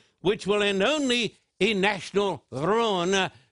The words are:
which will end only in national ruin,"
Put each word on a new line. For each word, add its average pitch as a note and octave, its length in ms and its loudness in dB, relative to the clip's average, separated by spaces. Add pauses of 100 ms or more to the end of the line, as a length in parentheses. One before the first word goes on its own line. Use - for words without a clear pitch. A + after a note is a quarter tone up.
(200)
which G3+ 260 -2
will G#3 160 0
end G3+ 220 0
only B3 540 0 (240)
in G#3 180 2
national F#3+ 720 -2
ruin," F#3 800 0 (200)